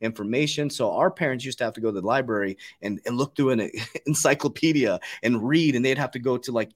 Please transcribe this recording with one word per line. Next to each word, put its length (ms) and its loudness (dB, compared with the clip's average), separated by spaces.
information. 720 -2
So 220 0
our 180 2
parents 340 -2
used 140 -8
to 60 -2
have 100 -2
to 80 -12
go 100 2
to 80 -4
the 60 -4
library 500 0
and, 240 -4
and 140 -2
look 180 -2
through 140 4
an 200 0
<laughs> 180 -12
encyclopedia 920 2
and 240 2
read, 300 4
and 80 2
they'd 140 2
have 140 -2
to 60 -6
go 200 0
to, 140 -8
like, 240 0